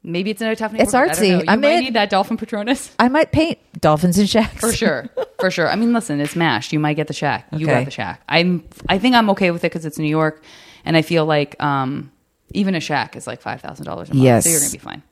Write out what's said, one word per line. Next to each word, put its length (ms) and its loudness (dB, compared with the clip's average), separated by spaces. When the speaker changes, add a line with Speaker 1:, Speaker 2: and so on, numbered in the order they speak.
Speaker 1:
Maybe 260 -4
it's 100 -8
in 80 -2
a 80 -2
tough 160 -6
Speaker 2:
It's 180 2
Speaker 1:
neighborhood. 200 4
I 20 -2
don't 100 0
Speaker 2:
artsy. 80 4
Speaker 1:
know. 80 4
You 80 -2
Speaker 2:
I'm 140 4
Speaker 1:
might 140 4
Speaker 2:
in. 100 2
Speaker 1:
need 80 -4
that 160 0
dolphin 260 0
Patronus. 640 -4
Speaker 2:
I 80 6
might 240 2
paint 260 2
dolphins 400 4
in 60 6
shacks. 340 0
Speaker 1:
For 140 0
sure. 340 -2
Speaker 2:
<laughs> 160 -12
Speaker 1:
For 100 0
sure. 220 0
I 60 0
mean, 160 2
listen, 260 -2
it's 160 -4
mash. 380 0
You 60 0
might 160 0
get 120 -4
the 60 -10
shack. 380 -4
You 140 -4
Speaker 2:
Okay. 140 2
Speaker 1:
got 60 -2
the 60 -12
shack. 360 -10
I'm, 400 0
I 80 2
think 180 2
I'm 160 4
okay 200 2
with 120 -4
it 80 -2
'cause 140 -10
it's 120 -8
New 120 -2
York, 340 0
and 120 0
I 60 4
feel 220 0
like, 380 -2
um, 480 -4
even 220 -2
a 60 -2
shack 340 -4
is, 120 -16
like, 140 -12
five 200 -10
thousand 240 -14
dollars 240 -12
a 40 -4
month. 120 4
Speaker 2:
Yes. 180 6
Speaker 1:
So 80 0
you're 80 0
gonna 120 -2
be 60 -12
fine. 240 -16